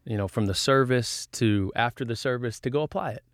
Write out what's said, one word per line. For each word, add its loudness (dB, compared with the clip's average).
you -4
know, 0
from 0
the 0
service 2
to 2
after 0
the -4
service -4
to -4
go 0
apply -4
it, -14